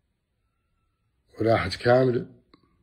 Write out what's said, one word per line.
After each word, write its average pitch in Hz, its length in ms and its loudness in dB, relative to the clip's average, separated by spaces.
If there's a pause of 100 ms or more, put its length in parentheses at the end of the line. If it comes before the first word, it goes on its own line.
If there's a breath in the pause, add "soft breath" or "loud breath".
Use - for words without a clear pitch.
(1400)
وراحت 101 360 0
كاملة 123 500 0 (560)